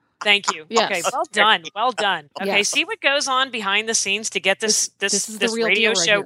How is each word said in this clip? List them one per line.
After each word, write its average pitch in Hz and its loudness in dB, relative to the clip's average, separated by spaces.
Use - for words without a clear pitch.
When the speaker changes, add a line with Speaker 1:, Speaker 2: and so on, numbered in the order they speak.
Speaker 1:
Thank 202 2
you. 156 -8
Speaker 2:
Yes. 214 2
Speaker 1:
Okay, 180 -2
well 294 -2
done, 208 4
well 233 0
done. 175 -2
Okay, 196 -2
Speaker 2:
Yes. 202 2
Speaker 1:
see 294 -2
what 427 -10
goes 285 0
on 262 0
behind 214 -2
the 226 -2
scenes 208 -2
to 196 -4
get 190 0
this, - 0
Speaker 2:
This, - -
Speaker 1:
this, 196 -2
Speaker 2:
this 202 -4
is 220 -12
the 196 0
Speaker 1:
this 226 -2
Speaker 2:
real 226 0
Speaker 1:
radio 208 2
Speaker 2:
deal 202 0
right 170 2
Speaker 1:
show 208 4